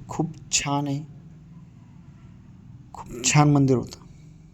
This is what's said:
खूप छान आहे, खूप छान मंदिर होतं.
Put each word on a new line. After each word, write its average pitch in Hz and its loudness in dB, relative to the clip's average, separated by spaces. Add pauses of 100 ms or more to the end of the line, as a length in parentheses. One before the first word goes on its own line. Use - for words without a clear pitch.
खूप 160 -4 (200)
छान 143 -2
आहे, 143 -4 (1900)
खूप - -10
छान 147 6
मंदिर 139 4
होतं. - -8 (480)